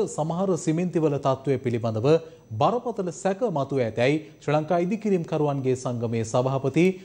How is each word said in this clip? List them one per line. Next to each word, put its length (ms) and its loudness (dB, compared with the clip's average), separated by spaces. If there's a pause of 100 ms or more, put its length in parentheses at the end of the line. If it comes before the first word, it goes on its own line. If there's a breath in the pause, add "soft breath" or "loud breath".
සමහර 540 -2
සිමෙන්තිවල 600 0
තත්ත්වය 400 0
පිළිබඳව 500 0 (440 loud breath)
බරපතල 600 0
සැක 360 -2
මතුව 320 -2
ඇතැයි 360 2 (200 loud breath)
ශ්‍රී 200 -2
ලංකා 240 2
ඉදිකිරීම් 440 0
කරුවන්ගේ 520 0
සංගමේ 480 -2
සභාපති 640 2 (180 loud breath)